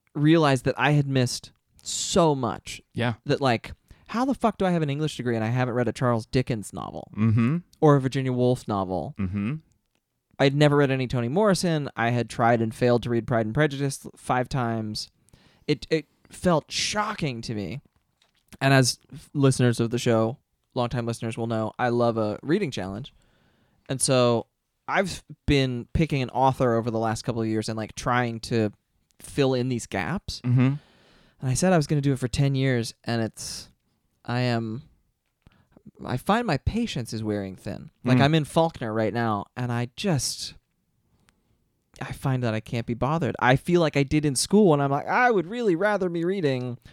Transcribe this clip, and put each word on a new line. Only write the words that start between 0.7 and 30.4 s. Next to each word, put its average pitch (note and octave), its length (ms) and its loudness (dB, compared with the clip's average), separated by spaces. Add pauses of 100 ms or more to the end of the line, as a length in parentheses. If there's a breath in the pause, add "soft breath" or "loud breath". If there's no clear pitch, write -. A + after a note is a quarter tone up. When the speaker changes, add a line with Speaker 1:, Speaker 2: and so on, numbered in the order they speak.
Speaker 1:
I C3+ 140 2
had C#3+ 140 2
missed C3 460 -2 (300)
so - 520 0
much. A#2 460 -6 (140)
Speaker 2:
Yeah. A#2 200 -2 (120)
Speaker 1:
That, C#3 140 0
like, B2+ 320 0 (360 soft breath)
how A#3+ 160 -2
the C4+ 100 0
fuck - 220 0
do G3 80 -2
I F#3 60 2
have E3+ 120 0
an D3 80 -2
English D3 260 -4
degree A#2+ 180 -2
and A2 100 -2
I A2 40 -2
haven't B2+ 260 0
read B2 140 0
a A2 40 -2
Charles A#2+ 340 0
Dickens A#2+ 460 -2
novel? C#2 440 -12
Speaker 2:
Mm-hmm. A2+ 420 2 (220)
Speaker 1:
Or D3 160 8
a C3+ 40 2
Virginia C3 320 -2
Woolf B2 360 0
novel? F#2+ 500 -4
Speaker 2:
Mm-hmm. G2+ 380 -4 (840)
Speaker 1:
I'd C#3 160 4
never D3 220 6
read C#3+ 140 4
any C3 180 -2
Toni A#2+ 200 -2
Morrison. E3+ 680 0
I A#2 140 0
had A#2+ 200 -2
tried A#2 320 2
and A2+ 120 -2
failed A#2+ 280 2
to A#2+ 80 -4
read A#2 160 0
Pride A2+ 200 0
and A2 80 -6
Prejudice C#3 520 -2 (100)
five B2+ 320 -2
times. A2+ 640 -4 (560 soft breath)
It, D3 240 -2
it D#3 160 -2 (240)
felt E3 400 0
shocking G3+ 720 -4
to A#2 120 -8
me. G#2 260 -8 (800)
And C3+ 120 4
as C3 260 4 (140)
f-, - 220 -20
listeners B2+ 460 4
of A#2 100 0
the A#2+ 80 -4
show, A#2 380 2 (380)
longtime A#2+ 320 -2
listeners A#2 320 -6
will A2+ 80 -4
know, A2 320 -2
I B2 100 0
love A#2+ 300 2
a G#2+ 240 -2
reading E3 280 0
challenge. G2 420 -10 (760)
And C3+ 120 -4
so B2 460 2 (400)
I've E3+ 380 -4 (220)
been C3 480 0
picking D3 280 0
an B2 80 -4
author B2+ 440 2
over A#2 160 0
the A2+ 80 -2
last A2 240 -2
couple A#2 200 -4
of A2 60 0
years A2 200 -2
and, A2+ 80 -6
like, A2 180 -8
trying A#2+ 460 -2
to A2+ 300 0 (500)
fill C3 340 0
in B2 140 -2
these A#2+ 180 -4
gaps. - 580 -6